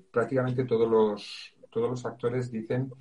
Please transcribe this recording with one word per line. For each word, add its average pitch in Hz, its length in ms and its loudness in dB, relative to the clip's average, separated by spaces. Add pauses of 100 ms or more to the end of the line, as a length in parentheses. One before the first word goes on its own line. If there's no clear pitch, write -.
(120)
prácticamente 127 540 0
todos 113 240 2
los, 107 680 2 (140)
todos 117 200 0
los 123 160 -6
actores 123 460 -4
dicen 123 500 -2